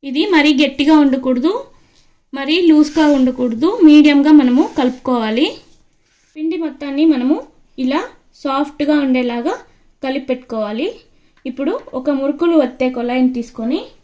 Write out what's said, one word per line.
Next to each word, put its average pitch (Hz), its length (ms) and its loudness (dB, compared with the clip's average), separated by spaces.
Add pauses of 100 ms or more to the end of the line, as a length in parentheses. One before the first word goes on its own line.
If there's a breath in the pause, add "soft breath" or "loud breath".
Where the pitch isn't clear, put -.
ఇది 269 120 -4 (140)
మరీ 302 160 4 (100)
గట్టిగా 285 340 2 (100)
ఉండకూడదు, 262 460 0 (840)
మరీ 277 180 -2 (140)
లూజ్గా 302 360 2 (120)
ఉండకూడదు, 254 540 -2 (160)
మీడియంగా 294 540 6
మనము 247 220 2 (140)
కలుపుకోవాలి. 247 720 -2 (880)
పిండి 320 280 -6
మొత్తాన్ని 277 500 -4
మనము 262 240 0 (480)
ఇలా 269 160 -2 (420)
సాఫ్ట్గా 285 520 -2 (120)
ఉండేలాగా 247 480 -2 (500)
కలిపి 269 260 -6
పెట్టుకోవాలి. 226 560 -6 (640)
ఇప్పుడు 269 240 -6 (260)
ఒక 269 80 -4 (120)
మురుకులు 294 420 -2
వత్తే 254 260 -4 (100)
కొలాయిని 254 400 0
తీసుకొని 233 420 -8 (220)